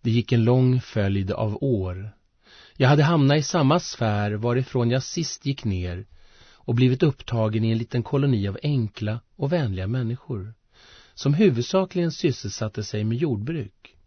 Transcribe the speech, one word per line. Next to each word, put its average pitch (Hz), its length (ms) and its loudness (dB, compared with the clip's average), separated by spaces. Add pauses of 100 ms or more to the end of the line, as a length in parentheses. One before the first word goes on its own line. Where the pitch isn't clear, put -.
Det 117 100 -2
gick 117 220 0
en 113 120 4
lång 127 360 4
följd 98 500 -2
av 107 340 -4
år. 98 520 -4 (600)
Jag 131 120 4
hade 147 140 6
hamnat 147 360 4
i 151 40 0
samma 156 380 2
sfär 104 520 -2
varifrån 120 580 0
jag 127 120 0
sist - 440 -8
gick 139 180 -4
ner 90 420 -4 (480)
och - 200 -6
blivit 127 280 4
upptagen 113 640 0
i 113 60 2
en 113 80 0
liten 117 240 -4
koloni 131 460 0
av 98 140 -6
enkla 113 580 -2 (160)
och 139 160 -4
vänliga 101 340 -2
människor, 113 680 -6 (600)
som 143 200 0
huvudsakligen 175 800 2
sysselsatte 110 720 -4
sig 107 200 -4
med 113 140 -2
jordbruk. 131 800 -6 (100)